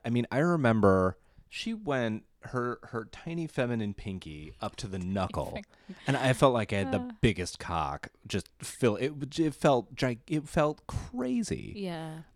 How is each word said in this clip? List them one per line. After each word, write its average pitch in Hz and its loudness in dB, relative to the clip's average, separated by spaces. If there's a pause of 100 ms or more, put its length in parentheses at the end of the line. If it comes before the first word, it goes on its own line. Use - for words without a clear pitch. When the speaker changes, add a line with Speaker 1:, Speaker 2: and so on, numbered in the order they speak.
Speaker 1:
I 120 -2
mean, 120 2
I 120 0
remember 113 6 (320)
she - -6
went 127 -2 (200)
her, 120 -4
her 110 -8
tiny 165 -6
feminine 117 0
pinky 76 -10
up 104 -6
to 113 -8
the 95 -6
Speaker 2:
<laughs> 90 -4
Speaker 1:
knuckle, 92 -2 (360)
Speaker 2:
Tiny 185 -14 (120)
Speaker 1:
and 139 2
I 127 4
felt 131 6
like 113 0
I 101 0
had 98 0
the - 2
Speaker 2:
Uh. 247 -8
Speaker 1:
biggest 92 2
cock. 76 -4 (160)
Just - -4 (120)
feel - 0
it, 139 -4
w-, 147 -2
it 139 -2
felt 131 4
gi-, 123 -2
it 151 -2
felt 151 0
crazy. - -4
Speaker 2:
Yeah. 160 -8 (160)